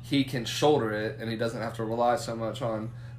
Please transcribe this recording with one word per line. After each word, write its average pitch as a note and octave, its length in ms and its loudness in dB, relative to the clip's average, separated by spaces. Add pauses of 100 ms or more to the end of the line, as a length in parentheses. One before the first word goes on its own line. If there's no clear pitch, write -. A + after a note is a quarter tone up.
he C#3 220 2
can C3 200 -4
shoulder B2+ 480 4
it G#2+ 280 -2
and A2+ 100 -4
he A#2 60 -2
doesn't A2 260 -2
have A#2 140 -4
to A2+ 80 -2
rely A#2+ 320 4
so - 200 -4
much A2+ 240 -4
on A2+ 300 -2 (280)